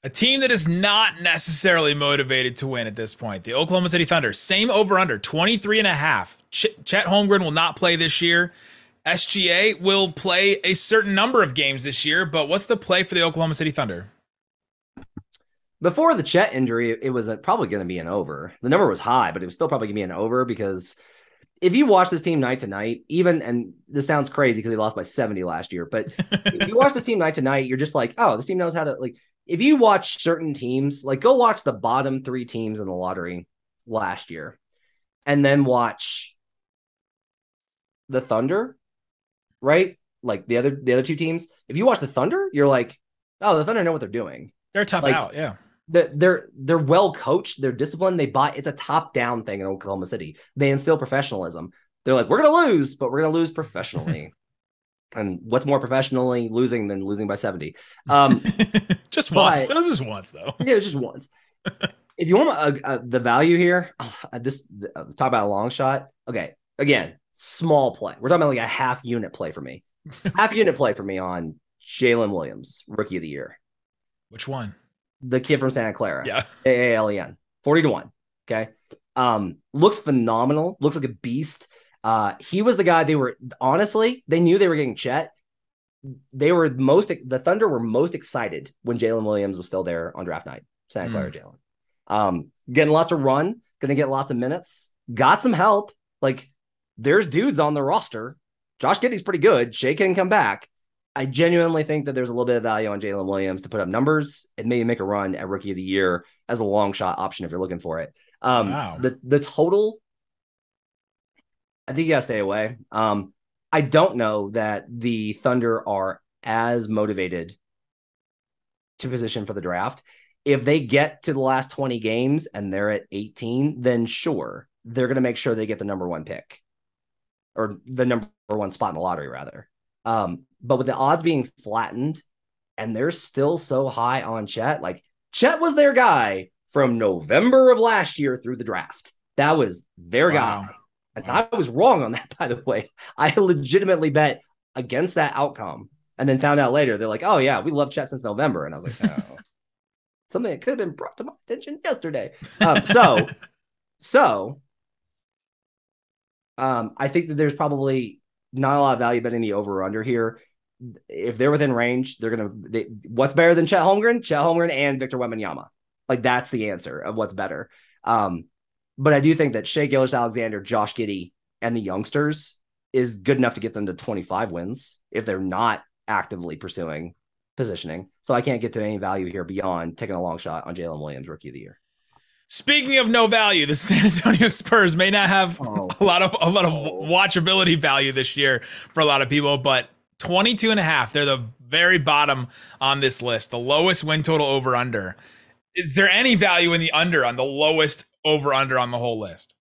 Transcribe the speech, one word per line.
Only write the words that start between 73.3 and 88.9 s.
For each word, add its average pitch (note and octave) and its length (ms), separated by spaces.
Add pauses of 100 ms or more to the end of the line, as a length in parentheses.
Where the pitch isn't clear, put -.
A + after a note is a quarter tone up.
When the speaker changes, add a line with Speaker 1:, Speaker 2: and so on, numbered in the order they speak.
Speaker 1:
Which - 180
one? B2 260 (480)
Speaker 2:
The B2+ 160
kid C3 220
from C3 100
Santa A#2 220
Clara. D#2+ 340
Speaker 1:
Yeah. G#2+ 160 (240)
Speaker 2:
A B2 260
A A2+ 40
L G#2+ 160
E G2+ 80
N. - 160 (260)
Forty D#3 200
to D3+ 60
one. G2 220 (400)
Okay. A2 200 (440)
Um, A2 440 (140)
looks D3+ 280
phenomenal. C3+ 800
Looks D3 160
like C#3+ 80
a B2+ 100
beast. B2+ 540 (360)
Uh, G#2+ 340
he - 220
was A3 160
the F#3+ 80
guy E3 180
they D3+ 140
were, B2+ 220 (240)
honestly, G#3 640
they E3 100
knew F3 200
they G3 100
were E3 80
getting C3+ 180
Chet. C#3 360 (1040)
They C#3+ 180
were E3 160
most, C3+ 420 (160)
the B2+ 120
Thunder G3+ 280
were C#3 140
most A#2+ 340
excited E2+ 680
when A#2+ 160